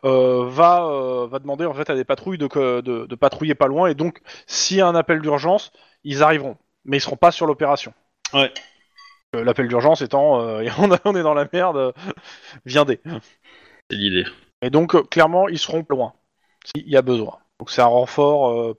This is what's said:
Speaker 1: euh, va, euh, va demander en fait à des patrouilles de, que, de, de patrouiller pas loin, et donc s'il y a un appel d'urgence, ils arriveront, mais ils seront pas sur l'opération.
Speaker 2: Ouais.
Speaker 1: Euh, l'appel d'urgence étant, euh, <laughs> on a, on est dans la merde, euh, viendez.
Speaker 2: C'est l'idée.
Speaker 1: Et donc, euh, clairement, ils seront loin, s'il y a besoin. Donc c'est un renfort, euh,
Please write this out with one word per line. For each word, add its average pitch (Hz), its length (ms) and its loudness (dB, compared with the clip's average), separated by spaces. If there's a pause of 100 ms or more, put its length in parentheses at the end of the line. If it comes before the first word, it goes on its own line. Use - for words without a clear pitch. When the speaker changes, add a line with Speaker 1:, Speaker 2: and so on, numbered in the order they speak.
Speaker 1:
euh, 127 440 2
va, 170 360 4
euh, 131 420 -4
va 127 140 -8
demander 143 260 -6
en 147 80 -6
fait 147 160 -6
à 147 60 -2
des 127 80 -2
patrouilles 175 340 -6
de, 147 80 -4
que, 127 360 -2
de, 120 240 -6
de 120 100 -14
patrouiller 147 380 0
pas 139 120 0
loin, 156 220 0
et 151 60 0
donc 156 260 -6 (260)
s'il - 320 -4
y - 40 4
a 185 40 4
un 170 80 2
appel 160 260 0
d'urgence, 151 520 -2 (320)
ils 143 180 -2
arriveront, 147 340 2 (280)
mais 139 140 -2
ils - 20 -4
seront - 160 -6
pas 175 140 6
sur 165 160 -2
l'opération. 143 480 -2 (400)
Speaker 2:
Ouais. 139 180 2 (840)
Speaker 1:
Euh, 117 100 -4
l'appel 123 240 0
d'urgence 131 340 2
étant, 139 400 2
euh, 113 300 -4
<laughs> 110 60 -8
on 190 140 4
a, 175 140 6
on 202 100 0
est 175 60 -2
dans 156 120 2
la 143 160 -2
merde, 180 280 -2
euh, 127 140 -2 (720)
viendez. 135 340 0 (920)
Speaker 2:
C'est 104 60 -8
l'idée. 95 280 -2 (360)
Speaker 1:
Et 127 80 -4
donc, 160 260 2
euh, 160 80 4
clairement, 175 460 2
ils 170 100 -6
seront 160 300 -6
loin, 127 240 -4 (520)
s'il - 240 -12
y 143 80 2
a 127 60 6
besoin. 120 360 -2 (220)
Donc - 100 -16
c'est - 120 -2
un 120 40 8
renfort, 131 640 2
euh, 117 280 -4